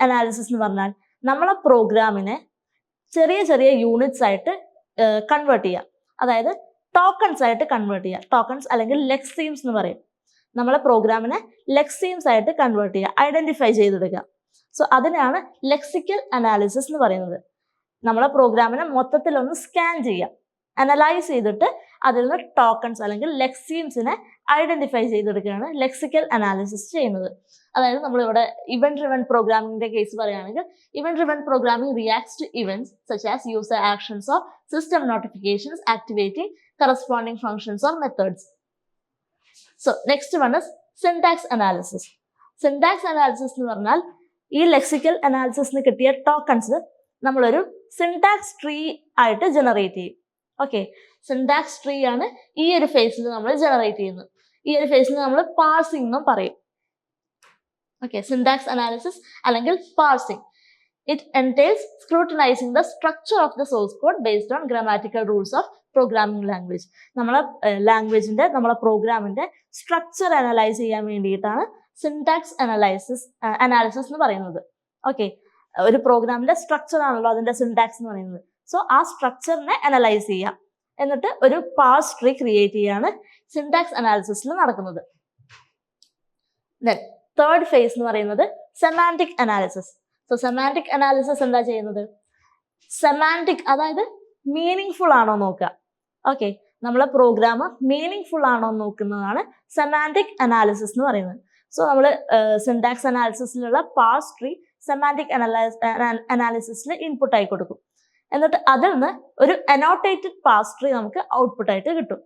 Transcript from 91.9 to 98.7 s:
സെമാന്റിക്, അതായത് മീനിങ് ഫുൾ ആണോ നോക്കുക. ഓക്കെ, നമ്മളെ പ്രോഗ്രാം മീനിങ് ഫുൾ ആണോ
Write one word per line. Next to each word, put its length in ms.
സെമാന്റിക്, 680
അതായത് 300
മീനിങ് 420
ഫുൾ 220
ആണോ 140
നോക്കുക. 260
ഓക്കെ, 180
നമ്മളെ 200
പ്രോഗ്രാം 440
മീനിങ് 400
ഫുൾ 140
ആണോ 140